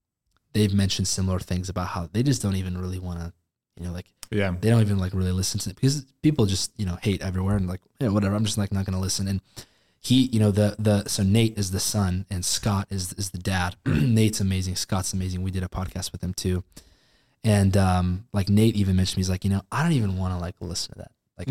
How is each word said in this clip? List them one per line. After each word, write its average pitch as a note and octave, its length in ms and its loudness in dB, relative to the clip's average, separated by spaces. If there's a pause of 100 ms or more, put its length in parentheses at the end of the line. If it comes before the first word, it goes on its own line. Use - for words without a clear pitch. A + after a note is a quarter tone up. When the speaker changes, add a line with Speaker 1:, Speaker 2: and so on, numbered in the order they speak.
(520)
Speaker 1:
they've G#2+ 200 2
mentioned G2 360 0
similar F#2 300 -2
things F2+ 300 -6
about F2+ 200 -6
how F2 240 -8
they A2 100 -2
just C#3 200 0
don't G2 140 0
even F#2 220 -4
really F#2 200 -6
wanna, F2 340 -8 (460)
you E2+ 80 -10
know, F3 60 -8
like, F2 140 -10 (240)
Speaker 2:
Yeah. G2 300 0
Speaker 1:
they A2 100 2
don't A#2 100 6
even, G2+ 180 2
like, F#2 140 -2
really F#2 200 0
listen F#2+ 280 -2
to F#2+ 100 -6
it F#2 60 -12
because C#3 280 0 (180)
people D3 240 4
just, F#2+ 300 -2
you G#2 100 -4
know, F2 160 -4
hate F#2+ 180 0
everywhere F#2+ 360 0
and, F#2+ 120 0
like, F#2 120 -8 (200)
"Yeah, B2+ 80 0
whatever. G2+ 260 2
I'm G#2+ 100 0
just, G#2 140 -2
like, G2+ 140 -2
not G2 140 -2
gonna F#2 140 -2
listen." F#2+ 280 -2
And F#2+ 120 -2 (600)
he, B2+ 320 4
you A2 80 2
know, G#2+ 100 6
the, G2+ 280 2
the, G#2 300 2
so - 140 -2
Nate A2 360 4
is F#2+ 120 -4
the F#2 100 -2
son F#2+ 500 0
and F#2 140 -4
Scott A2 460 -2
is, F#2+ 240 -6
is G2 160 -8
the - 80 -10
dad. F2+ 420 -2
<clears throat> - 60 -20
Nate's A#2 540 2
amazing. F#2 360 0
Scott's - 360 -4
amazing. F#2 300 -4
We F#2+ 80 -4
did F#2 120 -4
a F2+ 60 -6
podcast F#2+ 440 -8
with - 80 -10
them F2+ 140 -6
too. F2+ 280 -2 (800)
And, G2+ 320 4
um, F2+ 560 2
like, G2 160 -2
Nate G#2+ 280 4
even F#2+ 200 2
mentioned, F#2 220 2
he's F#2 120 -2
like, F#2 140 -4
"You G2 60 0
know, G2 200 0
I C3 120 -2
don't E3+ 100 2
even G#2 240 0
wanna, F#2 220 -2
like, F2 220 -8
listen F2 340 -8
to - 60 -20
that. - 120 -16 (260)
Like, F#2 120 -8